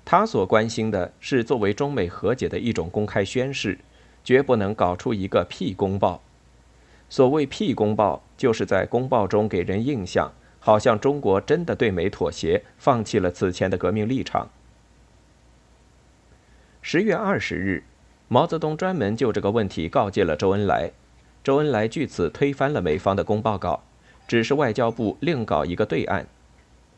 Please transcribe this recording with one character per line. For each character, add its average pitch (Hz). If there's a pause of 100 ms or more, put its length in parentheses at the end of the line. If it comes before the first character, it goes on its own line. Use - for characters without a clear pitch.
他 190
所 117
关 110
心 110
的 92
是 123
作 127
为 104
中 143
美 101
和 95
解 -
的 -
一 117
种 85
公 107
开 101
宣 127
誓， 113 (460)
绝 127
不 131
能 101
搞 90
出 120
一 98
个 98
屁 110
公 98
报。 98 (880)
所 131
谓 147
屁 147
公 107
报， 98 (160)
就 120
是 113
在 95
公 123
报 113
中 107
给 95
人 95
印 123
象， 85 (280)
好 107
像 110
中 143
国 101
真 170
的 113
对 117
美 92
妥 78
协， 82 (140)
放 120
弃 110
了 90
此 92
前 95
的 95
革 90
命 107
立 120
场。 - (2250)
十 160
月 214
二 190
十 -
日， 90 (440)
毛 135
泽 165
东 156
专 185
门 110
就 113
这 101
个 98
问 110
题 82
告 113
诫 98
了 78
周 95
恩 101
来， 73 (520)
周 135
恩 151
来 110
据 131
此 85
推 143
翻 139
了 127
美 85
方 98
的 90
公 107
报 107
稿， 85 (440)
只 117
是 127
外 139
交 117
部 110
另 135
搞 76
一 87
个 107
对 156
岸。 92 (720)